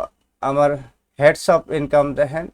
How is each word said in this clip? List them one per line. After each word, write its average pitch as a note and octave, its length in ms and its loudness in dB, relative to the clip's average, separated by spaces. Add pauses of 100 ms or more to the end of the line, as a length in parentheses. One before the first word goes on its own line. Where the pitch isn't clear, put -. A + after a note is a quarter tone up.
(400)
আমার C#3+ 300 0 (480)
heads D3+ 260 2 (100)
of D#3+ 80 2 (160)
income C#3+ 360 0
দেখেন D3 400 -4